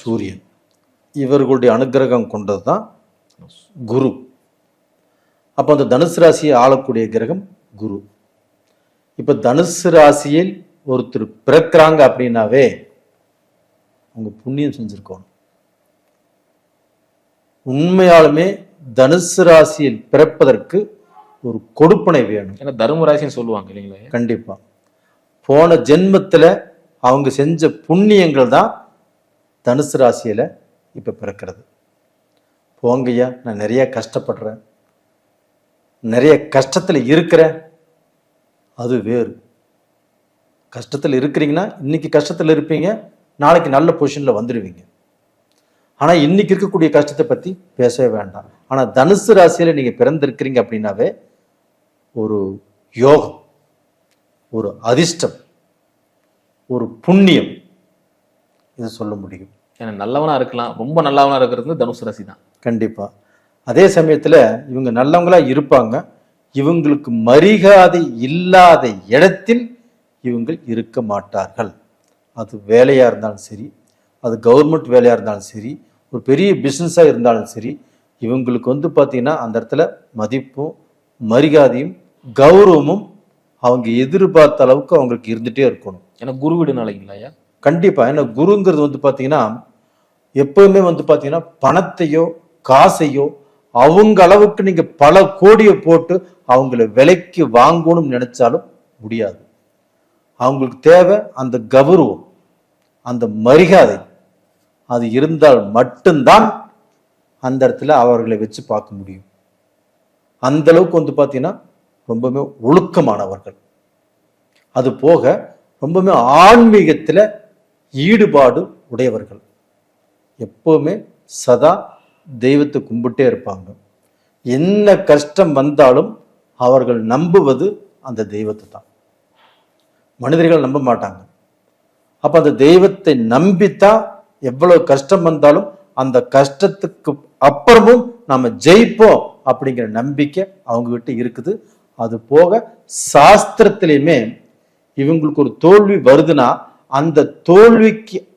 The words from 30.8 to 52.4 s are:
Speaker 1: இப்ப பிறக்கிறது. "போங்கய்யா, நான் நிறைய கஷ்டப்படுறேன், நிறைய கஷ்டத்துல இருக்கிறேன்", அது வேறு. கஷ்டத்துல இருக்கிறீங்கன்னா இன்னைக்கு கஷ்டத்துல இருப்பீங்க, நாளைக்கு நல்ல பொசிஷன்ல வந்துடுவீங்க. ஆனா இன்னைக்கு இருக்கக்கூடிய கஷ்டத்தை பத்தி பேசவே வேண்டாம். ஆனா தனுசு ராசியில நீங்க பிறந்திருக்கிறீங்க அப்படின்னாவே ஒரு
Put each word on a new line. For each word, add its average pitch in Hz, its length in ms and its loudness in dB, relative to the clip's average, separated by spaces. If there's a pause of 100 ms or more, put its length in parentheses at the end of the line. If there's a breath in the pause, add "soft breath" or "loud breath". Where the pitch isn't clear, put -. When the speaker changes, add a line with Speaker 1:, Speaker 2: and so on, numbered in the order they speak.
Speaker 1:
இப்ப 107 200 -14
பிறக்கிறது. 101 420 -18 (1200)
"போங்கய்யா, 123 460 -2 (160)
நான் 107 200 -12
நிறைய 120 200 -2 (120)
கஷ்டப்படுறேன், 113 600 -12 (1600)
நிறைய 143 200 4 (220)
கஷ்டத்துல 139 480 -2 (100)
இருக்கிறேன்", 160 400 2 (1300)
அது 123 120 -2 (140)
வேறு. 120 240 -4 (1400)
கஷ்டத்துல 139 420 -6
இருக்கிறீங்கன்னா 147 440 -4 (220)
இன்னைக்கு 156 300 -6
கஷ்டத்துல 151 400 -2
இருப்பீங்க, 151 340 -6 (540)
நாளைக்கு 165 320 2
நல்ல 160 240 2
பொசிஷன்ல 139 400 -4
வந்துடுவீங்க. 110 420 -10 (1200)
ஆனா 151 120 2 (140)
இன்னைக்கு 190 280 0
இருக்கக்கூடிய 185 420 -2
கஷ்டத்தை 147 340 -2
பத்தி 175 200 -8 (280)
பேசவே 123 380 -2
வேண்டாம். 101 320 -14 (220)
ஆனா 135 120 -2 (160)
தனுசு 190 400 2
ராசியில 165 400 4
நீங்க 127 220 -6
பிறந்திருக்கிறீங்க 135 640 -4
அப்படின்னாவே 107 460 -6 (1120)
ஒரு 107 160 -6 (640)